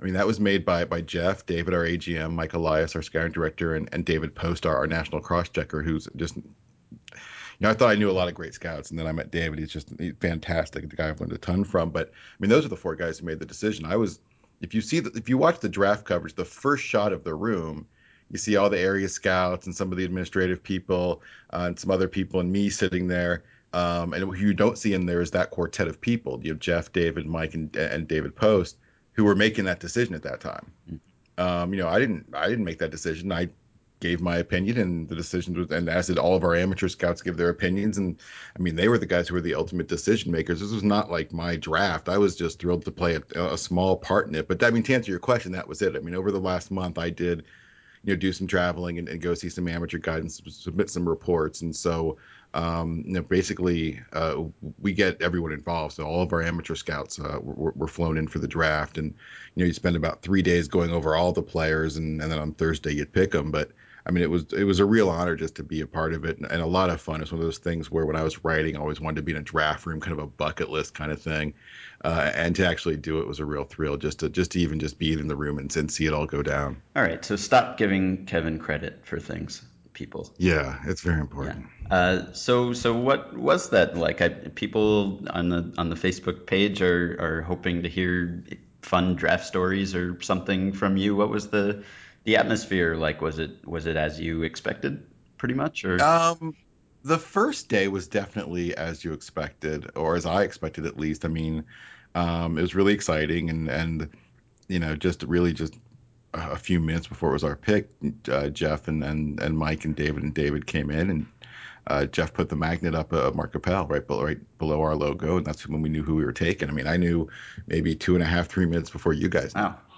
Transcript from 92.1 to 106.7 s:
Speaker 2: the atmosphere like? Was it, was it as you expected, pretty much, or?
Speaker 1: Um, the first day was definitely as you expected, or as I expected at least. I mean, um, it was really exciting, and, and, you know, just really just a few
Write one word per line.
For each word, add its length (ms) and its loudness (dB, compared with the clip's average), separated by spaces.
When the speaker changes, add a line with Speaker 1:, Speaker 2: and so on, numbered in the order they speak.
Speaker 2:
the 120 6
atmosphere 580 2
like? 260 0
Was 200 -2
it, 260 -8
was 180 -6
it 120 -2
as 220 -2
you 240 -2
expected, 640 -6
pretty 180 -4
much, 300 -4
or? 180 2
Speaker 1:
Um, 520 2
the 160 2
first 500 0
day 200 4
was 200 -2
definitely 680 -2
as 260 -6
you 100 -4
expected, 840 -6
or 200 2
as 100 -2
I 180 4
expected 420 -6
at 120 -8
least. 260 -2
I 40 0
mean, 360 -2
um, 440 0
it 20 2
was 140 0
really 180 6
exciting, 560 0
and, 220 -2
and, 400 -2
you 100 0
know, 180 0
just 260 0
really 320 4
just 240 -6
a 240 -6
few 200 2